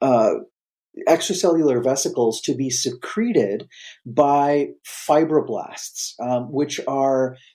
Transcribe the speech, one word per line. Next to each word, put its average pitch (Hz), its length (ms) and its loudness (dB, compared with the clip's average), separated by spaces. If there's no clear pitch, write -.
uh, 117 300 4
extracellular 165 800 2
vesicles 131 560 0
to 139 140 -2
be 127 160 -4
secreted 127 960 -2
by 143 600 2
fibroblasts, - 1300 -2
um, 123 300 -2
which 147 380 -4
are 135 480 0